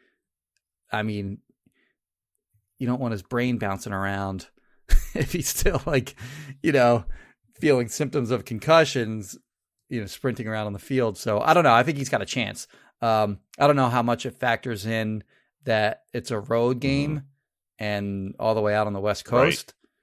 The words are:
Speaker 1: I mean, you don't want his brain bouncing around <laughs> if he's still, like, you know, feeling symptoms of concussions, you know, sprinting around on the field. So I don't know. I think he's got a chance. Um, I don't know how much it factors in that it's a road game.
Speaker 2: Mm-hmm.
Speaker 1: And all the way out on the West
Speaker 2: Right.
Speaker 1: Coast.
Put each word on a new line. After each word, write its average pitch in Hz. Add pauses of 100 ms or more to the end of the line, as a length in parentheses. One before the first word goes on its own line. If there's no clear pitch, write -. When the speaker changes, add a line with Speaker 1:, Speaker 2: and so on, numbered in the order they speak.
(920)
Speaker 1:
I 107
mean, 101 (1400)
you 131
don't 123
want 120
his 98
brain 123
bouncing 101
around 98 (300)
<laughs> -
if -
he's 175
still, -
like, 139 (480)
you 160
know, 120 (560)
feeling 127
symptoms 135
of 117
concussions, 113 (500)
you 120
know, 101
sprinting 117
around 110
on 101
the 101
field. 117
So 107
I 160
don't 170
know. 131
I 117
think 143
he's 135
got 113
a 101
chance. 104 (340)
Um, 107 (200)
I 139
don't 147
know 131
how 120
much 117
it -
factors 117
in 110 (400)
that 110 (100)
it's 117
a 113
road 120
game. 139
Speaker 2:
Mm-hmm. 139 (520)
Speaker 1:
And 101
all 110
the 110
way 104
out 107
on 104
the 98
West 101
Speaker 2:
Right. 127
Speaker 1:
Coast. - (280)